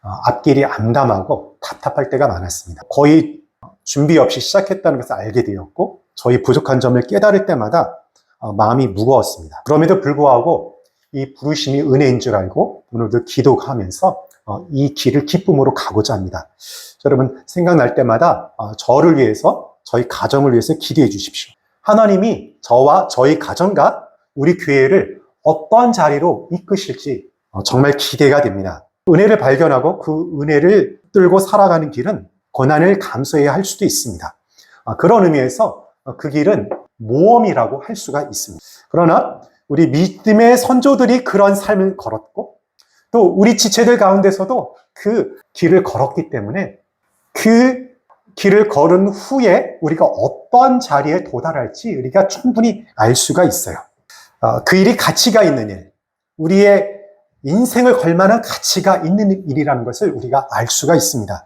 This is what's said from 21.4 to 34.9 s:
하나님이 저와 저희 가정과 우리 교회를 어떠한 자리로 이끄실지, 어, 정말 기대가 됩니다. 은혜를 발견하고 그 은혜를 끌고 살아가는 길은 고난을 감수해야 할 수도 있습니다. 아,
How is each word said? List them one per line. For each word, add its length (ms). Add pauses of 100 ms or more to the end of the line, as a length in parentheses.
하나님이 800
저와 460
저희 300
가정과 680 (260)
우리 240
교회를 640 (220)
어떠한 500
자리로 580
이끄실지, 760 (260)
어, 120
정말 300
기대가 480
됩니다. 460 (200)
은혜를 300
발견하고 600
그 420
은혜를 580 (140)
끌고 260
살아가는 520
길은 360 (240)
고난을 480
감수해야 540
할 100
수도 220
있습니다. 500 (500)
아, 120